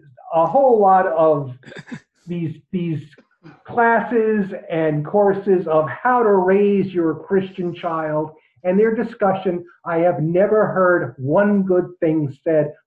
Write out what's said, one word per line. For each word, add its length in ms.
a 120
whole 360
lot 260
of 500
these, 300
these 300
classes 880
and 360
courses 640
of 220
how 340
to 60
raise 640
your 220
Christian 500
child. 560
And 160
their 160
discussion, 680
I 140
have 220
never 460
heard 500
one 460
good 240
thing 440
said 280